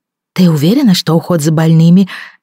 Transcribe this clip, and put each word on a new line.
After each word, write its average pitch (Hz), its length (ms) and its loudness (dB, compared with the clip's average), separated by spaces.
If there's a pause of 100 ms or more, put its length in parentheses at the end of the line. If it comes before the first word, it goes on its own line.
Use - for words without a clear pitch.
(340)
"Ты 185 160 2
уверена, 185 440 0
что 160 200 -4
уход 170 280 -2
за 156 100 -2
больными — 165 580 2 (340)